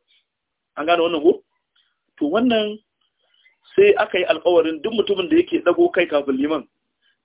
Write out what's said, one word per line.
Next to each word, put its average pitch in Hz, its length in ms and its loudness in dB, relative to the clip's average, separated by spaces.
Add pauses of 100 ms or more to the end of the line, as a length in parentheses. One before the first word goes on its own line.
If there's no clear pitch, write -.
(760)
An 147 100 -8
gane 175 160 2
wannan 165 200 -2
ko? 175 200 2 (760)
To - 80 -4
wannan 214 520 -2 (1000)
sai 202 180 6
aka 208 240 -2
yi 180 80 -2
alƙawarin 160 560 0
duk 226 100 -6
mutumin 196 380 -4
da 160 60 2
yake 170 260 0
ɗago 175 320 2
kai 175 120 0
kafin 143 300 -2
liman, 143 300 -4 (580)